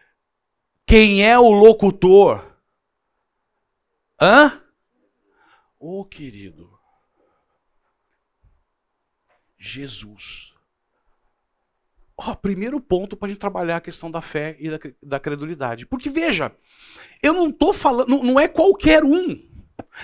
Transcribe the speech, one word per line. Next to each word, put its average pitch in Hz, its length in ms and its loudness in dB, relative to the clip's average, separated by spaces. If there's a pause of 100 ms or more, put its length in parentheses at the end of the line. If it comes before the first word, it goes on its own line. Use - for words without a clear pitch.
(840)
Quem 208 400 4
é 240 140 4
o 240 100 6
locutor? 196 960 4 (1800)
Hã? 254 400 4 (1160)
Ô, 185 260 -12
querido. 98 720 -20 (2750)
Jesus. - 960 -20 (1600)
Ó, - 180 -12
primeiro 202 440 -10
ponto 196 360 -8
pra 202 140 -12
gente 202 100 -14
trabalhar 180 380 -8
a 170 40 -12
questão 170 300 -18
da 165 100 -12
fé 151 380 -10
e 156 100 -12
da 156 80 -10
cre-, 139 240 -18
da 139 180 -10
credulidade. 143 640 -10
Porque, 262 240 -10
veja, 269 460 -6 (680)
eu 294 120 0
não 339 180 -2
tô - 220 -2
falando, 254 360 -2
não, 262 140 0
não 254 160 2
é 311 80 2
qualquer 320 560 2
um. 311 460 -2 (540)